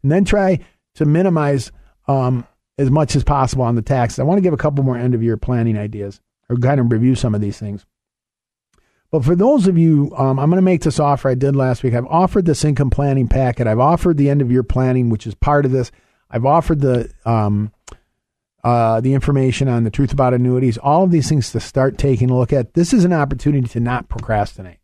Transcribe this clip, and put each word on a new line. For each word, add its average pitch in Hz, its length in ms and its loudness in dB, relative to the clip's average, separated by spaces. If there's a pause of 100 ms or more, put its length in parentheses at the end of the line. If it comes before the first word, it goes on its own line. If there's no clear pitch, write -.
And 139 60 2
then 190 120 2
try 190 360 0 (360)
to 156 100 -2
minimize, 151 640 0 (360)
um, 127 380 -2 (320)
as 135 140 0
much 151 240 0
as 135 80 2
possible 135 400 0
on 120 100 0
the 117 80 0
taxes. 123 380 -2
I 131 40 -2
wanna 185 180 2
give 180 120 0
a 139 40 -4
couple 143 260 -2
more 127 120 0
end-of-year 117 420 0
planning 117 420 -2
ideas 104 420 -10 (260)
or 120 100 -2
kind 131 220 2
of 120 120 2
review 120 240 2
some 120 180 -2
of 104 80 -2
these 101 160 -6
things. 101 300 -12 (1200)
But 147 160 0
for 170 100 4
those 226 300 4
of 180 140 4
you, 156 360 2
um, 135 220 0
I'm 143 140 0
gonna 185 100 2
make 185 220 2
this 156 160 -2
offer 143 280 0
I 131 60 2
did 139 220 0
last 131 260 -2
week. 123 140 -2
I've 123 100 -2
offered 180 400 0
this 151 180 0
income 143 280 0
planning 135 360 0
packet. 123 380 0
I've 110 140 0
offered 160 380 2
the 143 120 2
end-of-year 127 320 2
planning, 127 480 0
which 110 160 -2
is 107 80 -10
part 143 320 0
of 127 60 0
this. 131 200 -2 (380)
I've 120 160 -4
offered 151 360 0
the, 123 280 0 (160)
um, 107 460 0 (920)
uh, 117 380 2
the 131 140 0
information 135 520 0
on 117 180 0
the 107 40 -2
truth 131 240 -2
about 131 220 0
annuities, 123 420 0
all 156 260 0
of 185 60 2
these 160 200 0
things 147 240 -2
to 113 60 -4
start - 380 -2
taking 127 320 0
a 127 80 2
look 127 160 0
at. 127 220 -2
This 170 180 2
is 190 120 4
an 180 80 2
opportunity 143 560 -2
to 117 100 -6
not 120 280 -4
procrastinate. 104 760 -6